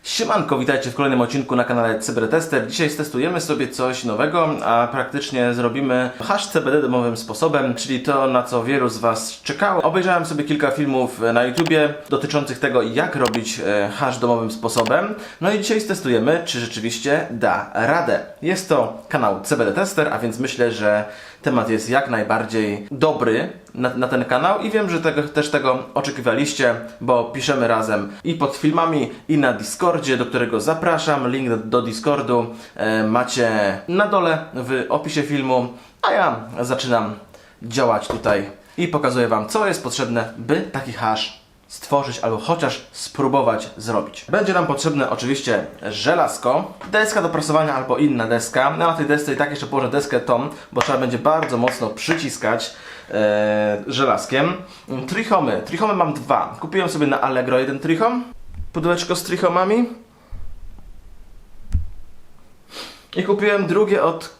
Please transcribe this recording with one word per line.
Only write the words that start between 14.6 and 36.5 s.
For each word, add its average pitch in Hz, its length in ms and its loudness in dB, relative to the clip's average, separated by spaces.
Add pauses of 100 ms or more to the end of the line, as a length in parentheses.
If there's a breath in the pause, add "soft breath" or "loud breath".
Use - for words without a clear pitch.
No 185 120 2
i 214 80 0
dzisiaj 214 200 2
stestujemy, 160 680 2
czy 123 140 -4
rzeczywiście 117 680 -2
da 101 440 0
radę. 135 460 2 (220)
Jest 185 260 -2
to 123 400 2
kanał 107 340 0
C 147 140 0
B 117 80 2
D 98 80 2
Tester, 175 400 0
a 110 60 -2
więc 113 200 -4
myślę, 123 340 0
że 104 320 2 (380 loud breath)
temat 120 280 2
jest 110 180 0
jak 131 220 2
najbardziej 107 800 0
dobry 135 640 2 (220)
na, 127 200 -2
na 123 140 0
ten 127 160 0
kanał 165 360 2
i 220 100 -4
wiem, 208 200 0
że 165 100 0
tego, 151 220 0
też 147 280 -2
tego 131 340 2 (100)
oczekiwaliście, 135 800 0 (260 loud breath)
bo 120 240 2
piszemy 131 440 0
razem 110 440 0 (120)
i 165 100 0
pod - 220 -2
filmami, 156 540 2 (180 loud breath)
i 156 100 4
na 131 140 4
Discordzie, 131 640 0
do 120 100 0
którego 117 340 0
zapraszam. 156 680 0
Link 131 180 -2
do, 117 80 2
do 110 260 0
Discordu, 120 720 0 (220 loud breath)
e, 110 280 0
macie 110 760 2 (100)
na 196 180 2
dole 170 380 2 (100)
w 123 340 -2
opisie 147 340 0
filmu, 131 500 0 (300 loud breath)
a - 100 2
ja 151 280 0 (200)